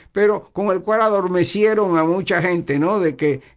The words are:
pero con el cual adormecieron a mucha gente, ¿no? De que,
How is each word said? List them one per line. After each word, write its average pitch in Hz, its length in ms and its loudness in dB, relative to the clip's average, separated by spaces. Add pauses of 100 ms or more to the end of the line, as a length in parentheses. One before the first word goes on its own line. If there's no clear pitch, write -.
(100)
pero 208 420 0
con 202 220 -2
el 196 60 -4
cual 214 220 0
adormecieron 196 920 0
a 160 60 2
mucha 175 400 0
gente, 170 380 -2
¿no? 190 180 0
De 160 160 0
que, 131 260 -2 (160)